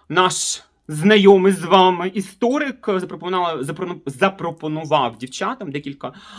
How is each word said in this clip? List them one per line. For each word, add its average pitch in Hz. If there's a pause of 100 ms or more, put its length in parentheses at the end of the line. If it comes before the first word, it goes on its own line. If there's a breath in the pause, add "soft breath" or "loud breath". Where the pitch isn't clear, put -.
наш - (260)
знайомий 196
з 185
вами 185
історик, 247
запропонував, 170
запрону-, 165
запропонував 156
дівчатам 190
декілька, 139 (260 loud breath)